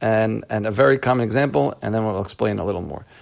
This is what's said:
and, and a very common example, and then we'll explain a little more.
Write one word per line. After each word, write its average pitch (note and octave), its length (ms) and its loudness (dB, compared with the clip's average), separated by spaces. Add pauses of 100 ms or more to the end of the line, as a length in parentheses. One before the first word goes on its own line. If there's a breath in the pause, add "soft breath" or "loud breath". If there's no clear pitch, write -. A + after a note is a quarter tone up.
and, A2 480 0
and G#2+ 160 -2
a A2 60 -2
very C3+ 260 4
common B2+ 280 2
example, C#3 580 0
and G#2 120 -2
then A2 120 0
we'll G2 160 -2
explain G#2 360 -2
a E2+ 60 -4
little F#2+ 160 -4
more. D2+ 240 -10 (180 loud breath)